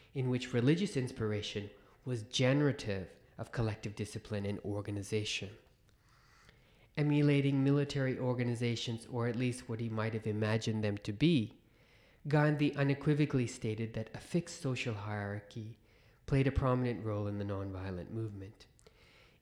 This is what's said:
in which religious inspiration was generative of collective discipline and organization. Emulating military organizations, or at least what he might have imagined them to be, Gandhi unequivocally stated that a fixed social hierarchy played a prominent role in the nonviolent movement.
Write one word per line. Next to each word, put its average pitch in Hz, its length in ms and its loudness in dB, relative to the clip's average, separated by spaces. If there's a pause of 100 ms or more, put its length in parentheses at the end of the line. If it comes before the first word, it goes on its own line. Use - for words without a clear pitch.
(140)
in 127 140 -2
which 123 240 -2
religious 143 440 4
inspiration 107 760 -4 (340)
was 120 200 -6
generative 127 840 0 (300)
of - 140 -12
collective 107 420 -4
discipline 104 500 -6
and 101 160 -4
organization. 101 920 -4 (1500)
Emulating 143 680 4
military 139 540 2
organizations, 120 880 0
or 120 220 -2
at 113 80 -2
least 123 320 -2
what 113 120 -4
he 117 80 -2
might 110 260 -2
have 110 120 -4
imagined 110 560 2
them 101 160 0
to - 140 -6
be, 123 460 2 (720)
Gandhi 147 480 4
unequivocally 139 720 2
stated 110 480 -4
that 110 200 -6
a 113 60 -10
fixed - 400 -2
social 127 340 -2
hierarchy 104 840 -6 (480)
played 135 200 4
a 135 60 2
prominent 127 520 2
role 104 220 0
in 104 120 -2
the 101 60 -2
nonviolent 95 640 -4
movement. 104 560 -8 (760)